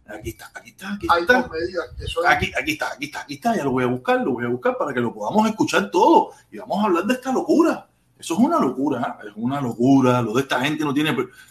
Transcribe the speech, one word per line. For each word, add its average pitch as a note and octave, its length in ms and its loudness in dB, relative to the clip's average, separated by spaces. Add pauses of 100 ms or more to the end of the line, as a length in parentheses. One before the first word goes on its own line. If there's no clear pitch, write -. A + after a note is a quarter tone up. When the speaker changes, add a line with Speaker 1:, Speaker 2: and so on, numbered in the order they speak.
Speaker 1:
Aquí G#2 220 -14
está, - 240 -18
aquí - 160 -20
está, G3 240 -12
aquí G3 160 -8
Speaker 2:
Ay, E3+ 120 2
Speaker 1:
está. B3 200 4
Speaker 2:
no - 80 -6
me D#3+ 180 -8
digas - 180 -6 (120)
que D3 80 -10
eso - 180 -4
es D3 60 2
Speaker 1:
Aquí, D3 280 0
aquí C#3 160 -4
está, - 200 -6
aquí C#3 120 -12
está, - 160 -12
aquí - 140 -12
está. A#3 220 -2
Ya D#3 80 -2
lo C3+ 60 0
voy B2+ 120 0
a B2 40 2
buscar, B2+ 340 0
lo D#3+ 120 -2
voy A#2 120 -4
a - 20 -2
buscar B3 300 -2
para D3+ 160 -4
que B2 80 -2
lo A#2 120 -2
podamos F3 360 0
escuchar G3 420 -2
todo. B3+ 400 4 (180)
Y - 80 -16
vamos D#3 240 -4
a G#3+ 60 2
hablar F3 180 2
de A#3+ 80 0
esta C4 180 -6
locura. C4 560 2 (300)
Eso - 160 -6
es E3 60 -4
una C#4 200 4
locura, C3 420 -2
¿eh? - 260 -8
Es - 80 -18
una B2+ 260 -4
locura. B2 600 4
Lo A2 120 -2
de B2+ 80 2
esta C#3 200 -2
gente D3+ 220 -2
no C#3+ 100 -2
tiene D3+ 200 0
per-, G#2+ 160 -2 (220)